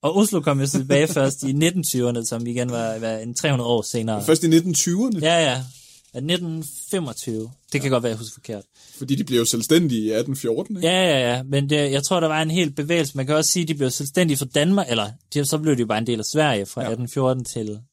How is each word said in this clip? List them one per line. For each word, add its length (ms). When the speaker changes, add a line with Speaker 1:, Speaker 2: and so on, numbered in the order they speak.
Speaker 1:
Og 140
Oslo 240
kom 200
jo 60
så 120
tilbage 340
<laughs> 60
først 240
i 100
nitten 320
tyverne, 420
som 200
igen 240
var, 280
var 180
en 180
tre 160
hundrede 200
år 120
senere. 420
Speaker 2:
Først 200
i 40
nitten 260
tyverne? 480
Speaker 1:
Ja, 160
ja. 140
At 100
nitten 400
femogtyve. 600
Det 80
kan 20
Speaker 2:
Ja. 60
Speaker 1:
godt 140
være, 80
jeg 80
husker 160
forkert. 300
Speaker 2:
Fordi 160
de 100
blev 140
jo 60
selvstændige 560
i 100
atten 260
fjorten, 400
ikke? 120
Speaker 1:
Ja, 140
ja, 340
ja. 60
Men 280
det, 220
jeg 100
tror, 180
der 80
var 140
en 80
hel 220
bevægelse. 440
Man 100
kan 80
også 160
sige, 120
at 60
de 60
blev 160
selvstændige 460
fra 100
Danmark, 440
eller 200
de, 100
så 140
blev 180
de 40
jo 60
bare 120
en 80
del 120
af 60
Sverige 420
fra 160
Speaker 2:
Ja. 80
Speaker 1:
atten 180
fjorten 360
til 340